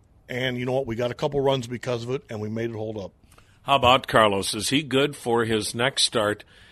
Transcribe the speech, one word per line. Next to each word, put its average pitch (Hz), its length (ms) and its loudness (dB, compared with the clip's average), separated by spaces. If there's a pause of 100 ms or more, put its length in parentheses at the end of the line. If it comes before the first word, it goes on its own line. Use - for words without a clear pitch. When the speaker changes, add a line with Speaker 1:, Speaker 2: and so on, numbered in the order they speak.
(280)
Speaker 1:
and 127 300 -4
you 123 80 -4
know 127 80 -2
what? 135 120 0
We 113 120 -6
got 123 140 -2
a 117 40 -8
couple 143 240 -2
runs 135 260 0
because 120 380 -6
of 120 60 -12
it, 135 200 -6
and 110 120 -8
we 107 80 -6
made 117 220 -4
it 113 40 -10
hold 110 220 -8
up. 92 160 -10 (480)
Speaker 2:
How 135 160 2
about 127 300 6
Carlos? 101 460 4
Is 107 140 -4
he 143 160 0
good 139 320 0
for 117 300 0
his 110 280 -2
next 120 300 0
start? 107 400 0 (280)